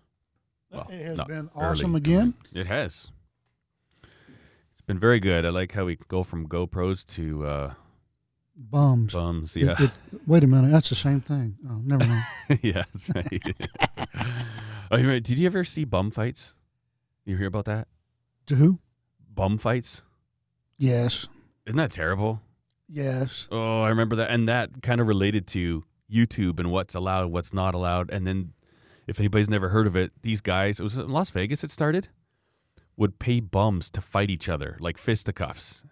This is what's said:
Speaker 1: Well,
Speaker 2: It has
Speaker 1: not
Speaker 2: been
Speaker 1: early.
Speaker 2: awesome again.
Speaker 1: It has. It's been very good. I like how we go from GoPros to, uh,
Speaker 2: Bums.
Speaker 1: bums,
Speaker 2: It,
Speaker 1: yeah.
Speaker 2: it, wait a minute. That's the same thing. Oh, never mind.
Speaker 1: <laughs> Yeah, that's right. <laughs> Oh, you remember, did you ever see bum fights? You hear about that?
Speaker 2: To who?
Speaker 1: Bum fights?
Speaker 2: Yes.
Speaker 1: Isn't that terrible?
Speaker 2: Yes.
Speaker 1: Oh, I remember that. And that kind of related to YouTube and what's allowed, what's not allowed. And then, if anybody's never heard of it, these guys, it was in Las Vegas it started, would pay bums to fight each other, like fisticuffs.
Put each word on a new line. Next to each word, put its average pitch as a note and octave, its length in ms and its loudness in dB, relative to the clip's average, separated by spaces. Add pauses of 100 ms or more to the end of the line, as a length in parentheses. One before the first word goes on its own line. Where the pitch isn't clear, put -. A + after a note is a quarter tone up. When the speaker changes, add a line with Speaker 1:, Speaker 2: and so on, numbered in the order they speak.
(720)
Speaker 1:
Well, - 180 -14
Speaker 2:
It F3+ 160 -14
has E3 120 -8
Speaker 1:
not - 100 -8
Speaker 2:
been D#3 280 -10
Speaker 1:
early. D3+ 100 -4
Speaker 2:
awesome E3 300 0
again. F3+ 380 4 (180)
Speaker 1:
It F#2 160 -6
has. A#2 400 -6 (960)
It's - 840 -20
been F#2+ 120 -2
very A#2 200 6
good. F2 260 2
I E2+ 40 2
like F2+ 240 -2
how G2 120 -2
we E2+ 120 -4 (100)
go F#2 160 0
from E2 240 -8
GoPros F2+ 600 -2
to, D2+ 380 -6
uh, C#2+ 280 -4 (840)
Speaker 2:
Bums. A#2+ 560 2
Speaker 1:
bums, E2+ 420 -4
Speaker 2:
It, E2 100 2
Speaker 1:
yeah. E2+ 140 2
Speaker 2:
it, C#3 120 4 (340)
wait D#3+ 180 8
a C3+ 40 8
minute. C3 240 8
That's D#3+ 180 6
the B2 60 -2
same C#3 260 2
thing. A#2+ 360 -4 (120)
Oh, A2 140 -6
never C3 220 2
mind. A#2 180 2 (180)
Speaker 1:
<laughs> - 220 2
Yeah, F#2+ 280 0
that's - 240 -12
right. - 400 -4 (540)
<laughs> - 380 -6 (440)
Oh, A2+ 60 4
you B2 40 6
remember, C3 180 4
did A#2 200 0
you F3+ 80 4
ever F#3 160 0
see D#3 200 -4
bum G2+ 280 0
fights? - 420 -6 (720)
You F#2+ 120 -4
hear G2 100 -2
about G2+ 180 -4
that? G#2+ 220 -6 (580)
Speaker 2:
To C#3+ 100 0
who? E3 240 8 (540)
Speaker 1:
Bum G2 240 0
fights? A#2+ 460 -2 (760)
Speaker 2:
Yes. A#2+ 500 0 (380)
Speaker 1:
Isn't A2+ 120 -4
that C#3+ 140 0
terrible? G2 500 -2 (460)
Speaker 2:
Yes. C3+ 640 -4
Speaker 1:
Oh, A2+ 300 0
I A2 80 2
remember A2+ 280 2
that. A2+ 120 -2
And A#2 180 2
that A#2+ 360 -2
kind A#2+ 180 2
of A2+ 60 2
related G2+ 400 2
to E2+ 360 -4 (260)
YouTube G#2+ 500 0
and F2 120 0
what's F#2 220 -2
allowed, F#2 380 -2
what's F2 200 -4
not F#2+ 220 -2
allowed. F2+ 380 -2
And F#2 160 -4
then, F#2 260 -4 (540)
if A2 120 -6
anybody's G#2 300 4
never F#2+ 200 0
heard G#2+ 180 4
of F2+ 80 0
it, F#2 160 0 (100)
these A2 180 -2
guys, G2 400 0
it - 40 -6
was G#2+ 160 -4
in - 100 -8
Las E3 220 -2
Vegas G#2 320 -2
it D3+ 80 -10
started, D#3+ 380 -2 (840)
would G2+ 220 0
pay A#2+ 220 0
bums G2+ 500 0
to F#2+ 120 -6
fight G2+ 280 -2
each F2 180 -6
other, D2+ 320 -6
like E2+ 200 -6
fisticuffs. - 840 -4 (100)